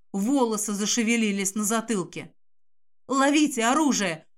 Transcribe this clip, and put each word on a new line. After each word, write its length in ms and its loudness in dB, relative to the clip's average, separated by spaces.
волосы 600 0
зашевелились 840 0
на 100 -2
затылке. 680 -4
«Ловите 580 2
оружие!» 600 0